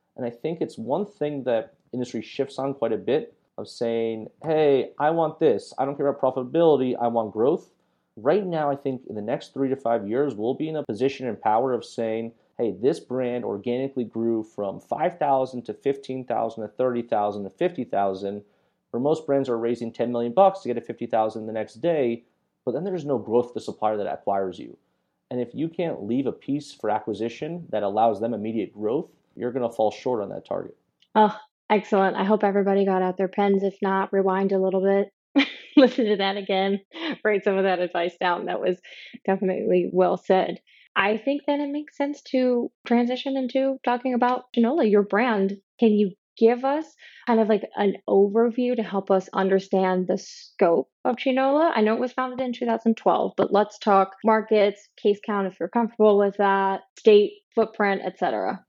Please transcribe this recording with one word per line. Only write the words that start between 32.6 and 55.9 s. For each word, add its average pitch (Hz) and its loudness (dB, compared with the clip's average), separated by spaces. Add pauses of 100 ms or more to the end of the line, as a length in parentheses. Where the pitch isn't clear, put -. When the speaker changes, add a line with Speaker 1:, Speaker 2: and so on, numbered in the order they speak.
Speaker 2:
got 190 0
out 185 -2
their 190 -2
pens. 196 0
If 196 -2
not, 190 -2
rewind 190 2
a 196 2
little 190 2
bit, 196 0 (160)
<laughs> - 0
listen 254 6
to 208 2
that 196 0
again, 196 0 (420)
write 208 0
some 196 2
of 190 2
that 185 2
advice 175 -2
down. 175 0
That 180 -4
was 185 -2 (440)
definitely 180 0
well 180 4
said. - 0 (360)
I 208 2
think 277 -4
then 285 0
it 285 -4
makes 294 -10
sense 285 -4 (120)
to 247 2 (120)
transition 247 0
into 269 -2
talking 247 0
about 247 0 (120)
Shinola, 240 4
your 208 6
brand. 202 0 (200)
Can 226 4
you 208 2 (240)
give 240 4
us 294 -2 (400)
kind 226 4
of, 214 2
like, 208 2 (140)
an 202 2 (140)
overview 226 2
to 226 -2
help 196 -4
us 190 2
understand 190 2
the 190 -2
scope - 0 (160)
of 240 0
Shinola? 269 2
I - 2
know 214 4
it 226 -4
was 247 -4
founded 254 -6
in 254 -4
two 240 -4
thousand 226 0
twelve, - 2
but - 0
let's 208 2
talk 196 2
markets, 214 2 (120)
case 202 2
count 202 -2
if 185 -8
you're 175 -4
comfortable 214 4